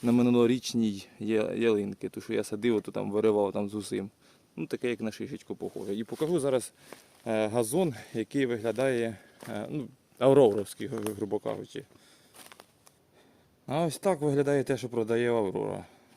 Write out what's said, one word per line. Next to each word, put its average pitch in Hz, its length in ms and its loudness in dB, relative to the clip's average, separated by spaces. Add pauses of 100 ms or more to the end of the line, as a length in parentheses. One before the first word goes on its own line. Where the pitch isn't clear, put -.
на 120 100 4
минулорічній 120 960 4 (120)
я-, 107 360 0
ялинки, 104 540 0
ту, 104 120 -12
що 113 120 -8
я 107 120 0
садив, 110 320 0
оту 101 160 -4
там 104 180 -4
виривав 104 420 4
там 104 160 -2
з 101 60 -12
усім. 104 360 -6 (460)
Ну, 165 100 -6
таке, 123 240 -4
як 117 100 -6
на 110 120 -4
шишечку 101 420 -10
похоже. 101 400 -8
І 110 100 -6
покажу 156 360 -2
зараз, 131 320 0 (540)
е, 110 220 2
газон, 123 460 0 (200)
який 127 320 -2
виглядає, 117 680 0 (320)
е, 107 220 -6
ну, 139 180 -6 (300)
авроровський, 117 680 4
гру-, 107 280 -6
грубо 104 240 -4
кажучи. 110 460 -8 (1800)
А 156 180 0
ось 156 140 -4
так 180 220 0
виглядає 143 440 2
те, 135 120 -2
що 117 120 -6
продає 117 440 0
Аврора. 101 520 -2 (320)